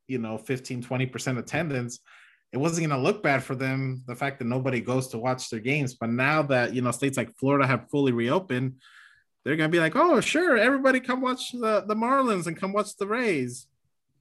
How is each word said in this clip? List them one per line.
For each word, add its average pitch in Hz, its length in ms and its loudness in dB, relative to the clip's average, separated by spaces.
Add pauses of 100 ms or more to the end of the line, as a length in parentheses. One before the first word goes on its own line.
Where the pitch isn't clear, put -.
you 131 100 -4
know, 110 200 -4
fifteen, 123 440 -6
twenty 127 240 -2
percent 131 320 -4
attendance, 131 640 -4 (520)
it - 60 -6
wasn't 165 320 0
gonna 135 120 0
look 135 220 2
bad 139 200 2
for 135 120 -6
them, 131 520 -4
the 123 80 -8
fact 139 240 -6
that 123 60 -6
nobody 123 360 0
goes 127 280 -2
to 117 80 -8
watch 127 320 -4
their 113 120 -6
games. 131 320 -2
But 117 160 -4
now 135 340 2
that, 123 300 2
you 127 80 0
know, 123 100 2
states 139 260 -2
like 131 200 -2
Florida 139 300 2
have 127 220 0
fully 143 220 2
reopened, 131 640 0 (680)
they're 135 120 0
gonna 156 140 2
be 170 100 4
like, 160 160 2
"Oh, 302 260 6
sure, 320 360 2
everybody 262 420 4
come 254 220 -2
watch 254 300 -2
the, 220 360 0
the 214 80 0
Marlins 226 520 2
and 165 100 -4
come 196 160 -4
watch 202 240 -2
the 196 100 -4
Rays." 185 600 -2 (540)